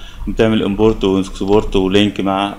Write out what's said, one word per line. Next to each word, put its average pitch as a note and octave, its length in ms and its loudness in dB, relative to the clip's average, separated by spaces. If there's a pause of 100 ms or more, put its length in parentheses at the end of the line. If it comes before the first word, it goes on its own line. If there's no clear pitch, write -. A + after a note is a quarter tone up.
(280)
بتعمل A2 340 2
import G#2+ 420 0
واكسبورت G2 720 0
ولينك G2 440 2
مع G2 380 -2